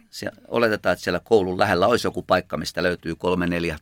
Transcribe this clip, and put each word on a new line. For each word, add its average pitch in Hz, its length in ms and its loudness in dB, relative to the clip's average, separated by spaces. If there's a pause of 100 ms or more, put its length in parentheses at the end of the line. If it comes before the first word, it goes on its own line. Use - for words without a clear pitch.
se, - 220 -10 (160)
oletetaan, 107 460 0
että 87 100 -6
siellä 90 200 -2
koulun 92 360 2
lähellä 98 280 2
olisi 120 200 2
joku 90 140 -4
paikka, - 360 -2
mistä - 260 -4
löytyy 85 320 -2
kolme, 90 320 0
neljä 85 340 -2